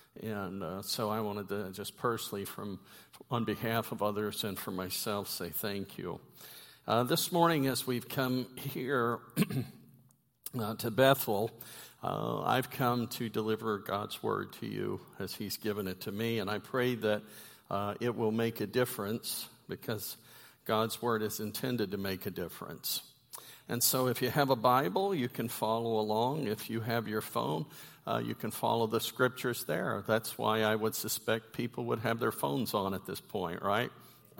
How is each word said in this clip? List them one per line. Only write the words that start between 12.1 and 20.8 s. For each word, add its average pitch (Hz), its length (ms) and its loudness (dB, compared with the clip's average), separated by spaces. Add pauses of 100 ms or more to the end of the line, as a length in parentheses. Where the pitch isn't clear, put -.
I've 123 300 2
come 123 380 2
to 117 200 -4
deliver 110 480 0
God's 101 460 -4
word 98 300 0
to - 120 -10
you 101 360 -4 (180)
as 95 160 -6
He's 101 220 -6
given 104 300 -2
it 92 140 -6
to 107 100 -6
me, 113 280 0
and 101 100 -2
I 104 80 0
pray 123 380 0
that, 107 260 2 (480)
uh, 101 300 0
it 120 160 0
will 113 160 2
make 113 280 0
a 107 60 0
difference, 113 840 0 (220)
because - 480 -6 (480)
God's 110 340 2